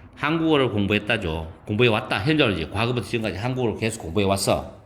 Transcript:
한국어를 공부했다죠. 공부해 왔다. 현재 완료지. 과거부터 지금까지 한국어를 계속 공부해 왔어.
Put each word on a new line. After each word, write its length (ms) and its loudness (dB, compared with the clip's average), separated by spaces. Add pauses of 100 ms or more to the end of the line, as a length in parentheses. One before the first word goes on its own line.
(160)
한국어를 540 2
공부했다죠. 960 -2
공부해 240 4
왔다. 300 0
현재 240 2
완료지. 260 0
과거부터 380 -2
지금까지 300 -4
한국어를 400 -2
계속 260 -4
공부해 220 0
왔어. 600 0